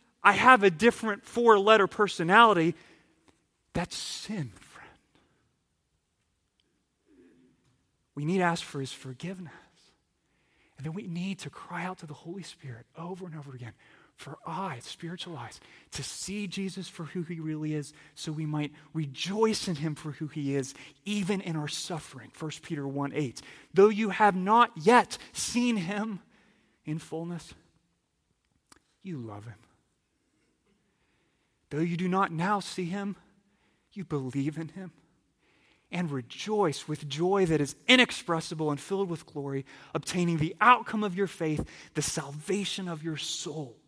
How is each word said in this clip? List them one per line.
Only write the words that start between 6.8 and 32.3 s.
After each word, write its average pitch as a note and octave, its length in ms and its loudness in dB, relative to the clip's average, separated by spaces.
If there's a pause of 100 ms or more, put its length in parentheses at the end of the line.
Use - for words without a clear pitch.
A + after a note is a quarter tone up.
We D3 80 -6
need F3+ 140 0
to F3+ 60 2
ask E3+ 200 0
for - 160 -8
His C3 120 -8
forgiveness. E3 600 -12 (1200)
And C3+ 80 -14
then D#3 100 -8
we G#3 120 -10
need F3+ 320 -6
to - 100 -14
cry F3 360 -10
out F3+ 140 -8
to - 80 -16
the D3+ 60 -14
Holy F3 300 -12
Spirit A#2+ 440 -16 (100)
over F3+ 280 -12
and D#3+ 120 -12
over C#3 180 -14
again A#2 200 -14 (400)
for - 320 -16
eyes, E3+ 380 -8
spiritual F3 520 -12
eyes, A#2+ 220 -14 (320)
to - 120 -8
see G#3 440 -6
Jesus F#3+ 400 -6
for - 200 -10
who F3 160 -6
He E3 180 -6
really D#3 340 -2
is, D3+ 180 -6 (220)
so - 160 -8
we D#3 160 -4
might D3+ 260 -2 (200)
rejoice F#3+ 720 0
in F3+ 100 -2
Him D3+ 180 -4
for D3+ 180 -8
who D3 160 -8
He C#3 260 -4
is, C3+ 200 -2 (300)
even G3+ 360 -2
in F3 160 -4
our D3+ 100 -2
suffering. - 640 -8
First - 320 -10
Peter C#3+ 240 -6
one C#3 280 -4
eight, C#3 280 -4 (300)
"Though F#3+ 160 10
you G#3+ 220 0
have G3 260 6
not A3 400 6
yet G#3+ 420 6 (140)
seen A#3+ 440 0
Him G3+ 440 -4 (640)
in D#3 140 -4
fullness, E3 560 -10 (1500)
you F3+ 160 -8
love G#2+ 280 -12
Him. A2+ 120 -16 (2000)
Though C#3+ 100 -4
you E3+ 160 0
do F#3 100 -2
not F#3 240 2